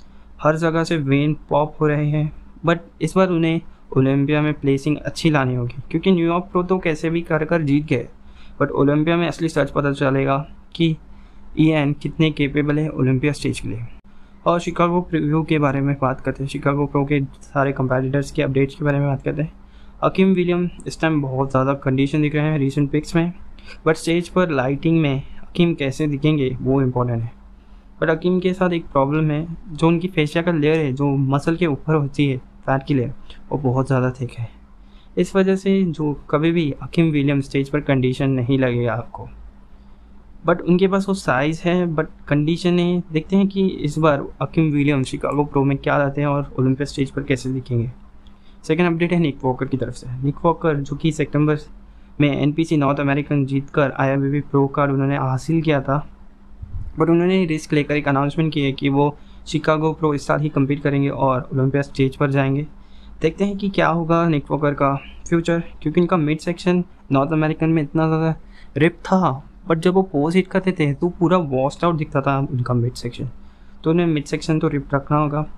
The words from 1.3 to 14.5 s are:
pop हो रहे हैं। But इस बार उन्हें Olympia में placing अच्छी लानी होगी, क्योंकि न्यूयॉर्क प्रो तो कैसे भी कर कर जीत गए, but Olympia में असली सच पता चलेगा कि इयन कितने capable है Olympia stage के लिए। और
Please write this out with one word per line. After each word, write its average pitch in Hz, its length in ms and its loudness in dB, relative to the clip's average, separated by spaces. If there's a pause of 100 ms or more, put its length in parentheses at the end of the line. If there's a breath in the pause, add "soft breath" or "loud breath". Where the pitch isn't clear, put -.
pop 151 320 0
हो 156 60 2
रहे 147 220 0
हैं। 151 240 0 (320)
But 170 120 2 (240)
इस 160 160 -4
बार 185 120 4
उन्हें 165 320 0 (360 soft breath)
Olympia 139 440 2
में 151 120 0
placing 143 440 0
अच्छी - 320 -2
लानी 131 260 2
होगी, 123 260 -6 (100)
क्योंकि 170 200 2
न्यूयॉर्क 170 320 2
प्रो 180 200 -2
तो 185 160 0
कैसे 165 300 -2
भी 170 120 -2
कर 156 240 0
कर 165 160 0
जीत 147 240 2
गए, 135 220 -2 (540 soft breath)
but 139 100 0
Olympia 151 460 2
में 170 100 0
असली 160 220 -4
सच 143 220 0
पता 143 200 0
चलेगा 139 560 0 (280)
कि 165 220 2 (600 soft breath)
इयन 151 360 4
कितने 156 380 0
capable 147 480 0
है 156 100 -2
Olympia 131 440 2
stage - 260 -4
के - 80 -8
लिए। 117 140 -6 (640 soft breath)
और 170 140 2